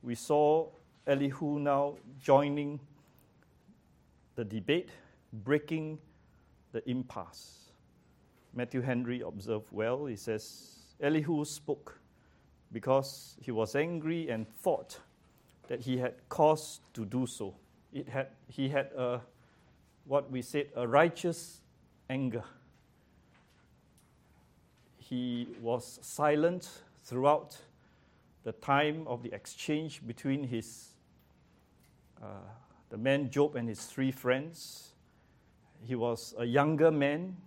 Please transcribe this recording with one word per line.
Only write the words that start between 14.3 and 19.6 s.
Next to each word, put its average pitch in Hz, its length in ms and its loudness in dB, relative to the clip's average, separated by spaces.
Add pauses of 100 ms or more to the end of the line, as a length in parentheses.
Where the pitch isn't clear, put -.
thought - 520 -2 (680)
that 123 120 -4
he 127 160 0
had 123 200 -2 (120)
cause 156 520 4 (120)
to 113 140 -6
do 123 200 -2
so." 101 280 -8 (400)
It - 160 -10
had, 135 180 -4 (180)
he 135 220 -2
had 139 280 0
a, 123 240 -2 (840)